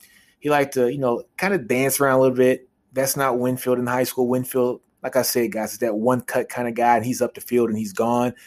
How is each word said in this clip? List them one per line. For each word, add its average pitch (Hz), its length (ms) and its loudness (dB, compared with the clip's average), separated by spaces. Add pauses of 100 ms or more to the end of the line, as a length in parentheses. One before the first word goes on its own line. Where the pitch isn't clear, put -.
(380)
he 147 140 -2
liked 139 240 2
to, 123 160 2
you 143 80 -6
know, 120 240 0 (140)
kinda 190 200 0
dance 127 420 -2
around 135 200 4
a - 20 6
little 131 160 4
bit. 127 300 2 (260)
That's 131 240 -2
not 131 220 0
Winfield 127 400 -2
in 123 80 -4
high 127 160 0
school. 123 240 -2
Winfield, 127 540 -2 (200)
like 131 140 -8
I 123 80 2
said, 117 280 0
guys, 107 220 -6
is - 60 -16
that 113 160 -2
one 120 260 2
cut - 280 -4
kinda 123 220 -6
guy, 120 260 4
and 113 80 -2
he's 123 180 -2
up 117 100 -2
the - 80 -16
field 120 280 2
and 107 80 -2
he's 107 160 -6
gone. 120 400 0 (140)